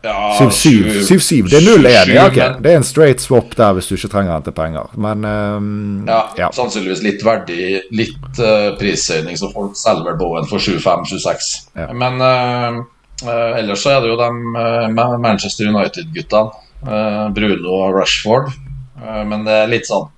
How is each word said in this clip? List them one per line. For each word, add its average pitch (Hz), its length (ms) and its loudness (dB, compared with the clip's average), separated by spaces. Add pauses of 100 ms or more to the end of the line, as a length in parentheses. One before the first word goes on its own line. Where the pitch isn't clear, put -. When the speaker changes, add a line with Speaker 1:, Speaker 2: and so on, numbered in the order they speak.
Speaker 1:
Ja, 104 300 -2
Speaker 2:
Syv 107 160 4
syv, 104 400 4
Speaker 1:
sju, 101 160 0
Speaker 2:
syv 180 160 6
syv, 110 300 2
det 147 100 8
er 175 40 6 (120)
null 135 80 8
en, 123 60 8 (180)
ja, 147 160 8
Speaker 1:
sju, 190 60 6
Speaker 2:
ok. 127 60 -2
Speaker 1:
men 131 260 0
Speaker 2:
Det 151 80 6
er 170 60 8
en 127 60 4
straight 147 380 4
swap 123 320 2
der 107 200 4
hvis 92 140 -2
du 98 60 -4
ikke 95 160 -6
trenger 98 220 0
å 80 80 -2
hente 73 120 -8
penger, 80 360 -6 (100)
men, 107 260 -4
ehm, 104 840 -4
Speaker 1:
Ja, 113 160 2 (160)
Speaker 2:
ja. 87 100 0
Speaker 1:
sannsynligvis 101 540 -4
litt 104 180 -2
verdig, 95 720 -2
litt, - 480 -6
eh, 107 400 2
prishøyning, 85 580 -4
så 98 160 -8
folk 98 220 -8
selger 85 420 -2
Bowen 82 320 -4
for 104 80 -4
sju 90 220 -2
fem, 87 260 0
sju 95 160 -8
seks. - 540 -6
Speaker 2:
Ja. 82 180 -8
Speaker 1:
Men, 127 260 -4
eh, 123 600 0 (480)
eh, 117 320 -2
ellers 101 220 -4
så 143 80 2
er 135 100 2
det 113 80 -2
jo 117 80 -2
de, 120 140 0 (260)
eh, 117 320 -2
Ma-, 120 300 0
Manchester 104 480 -2
United-guttene, 98 840 -2 (300)
eh, 107 480 -4
Bruno 95 400 -2
og 95 240 0
Rashford. 110 580 0 (540)
Eh, 107 180 -8
men 107 220 -6
det 107 80 2
er 107 140 4
litt 117 180 -2
sånn - 320 -2